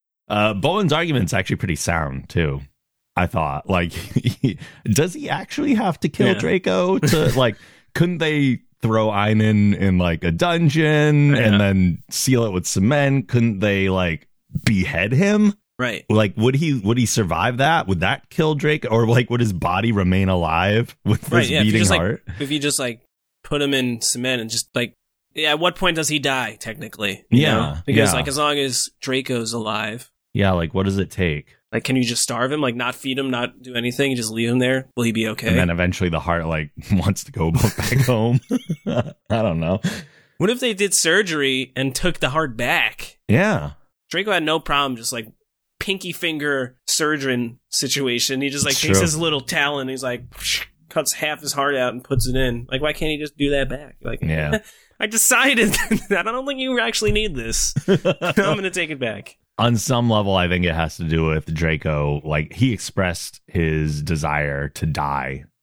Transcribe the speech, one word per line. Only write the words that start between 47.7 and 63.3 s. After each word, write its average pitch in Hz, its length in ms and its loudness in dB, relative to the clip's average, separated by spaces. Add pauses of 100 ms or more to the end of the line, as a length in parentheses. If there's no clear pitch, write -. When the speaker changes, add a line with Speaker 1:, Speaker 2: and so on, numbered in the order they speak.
Speaker 2:
He 139 80 -2
just, 143 160 -2
like, 139 80 0
Speaker 1:
It's - 80 -2
Speaker 2:
takes 190 160 2
Speaker 1:
true. 190 80 2
Speaker 2:
his 151 120 -2
little 156 240 -2
talon, 143 480 -2
he's 131 140 -10
like, 123 200 -6 (680)
cuts 151 240 -2
half 151 280 -4
his 135 120 -6
heart 139 220 0
out 123 180 0
and 127 100 -12
puts 131 240 0
it 127 80 0
in. 123 340 0
Like, 135 120 -4
why 151 120 -2
can't 156 180 -2
he 151 60 -4
just 147 200 -10
do 143 140 0
that 135 180 0
back? 139 320 -12
Like, - 200 -8
Speaker 1:
Yeah. 80 420 0
Speaker 2:
<laughs> - 380 -20
I - 60 -2
decided 240 640 4
<laughs> - 400 -2
that 196 180 0
I 226 60 -4
don't 262 120 -6
think 277 140 -6
you 262 220 -2
actually 220 320 0
need 214 200 0
this. 113 480 -4
Speaker 1:
<laughs> - 60 -18
Speaker 2:
I'm 175 460 0
gonna 196 360 0
take 175 200 -4
it 143 100 -8
back. 107 380 -8 (200)
Speaker 1:
On 117 200 2
some 120 320 2
level, 101 260 2
I 90 140 4
think 90 160 2
it 82 100 2
has 82 220 -2
to 85 80 -6
do 80 220 2
with 78 260 -2
Draco. 76 720 0
Like, 76 280 -2
he 123 200 2
expressed - 760 -4